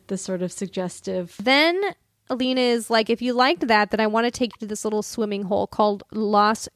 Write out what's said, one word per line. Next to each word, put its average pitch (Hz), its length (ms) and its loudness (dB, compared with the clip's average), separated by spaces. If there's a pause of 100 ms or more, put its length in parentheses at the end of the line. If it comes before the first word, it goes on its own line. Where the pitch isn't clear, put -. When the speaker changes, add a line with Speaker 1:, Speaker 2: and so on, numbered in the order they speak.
Speaker 1:
the 190 100 -4
sort 185 240 -6
of 180 100 -4
suggestive. 185 880 -6
Speaker 2:
Then 302 380 4 (480)
Alina 254 320 -2
is 240 300 0
like, 220 180 2
"If 233 140 0
you 247 100 0
liked 247 360 2
that, 208 220 4
then 220 100 0
I 220 60 2
wanna 226 240 0
take 240 240 -2
you - 60 -20
to 220 60 -8
this 208 180 -6
little 214 180 -2
swimming 208 420 -4
hole 196 220 0
called 202 360 0 (100)
Las 208 640 2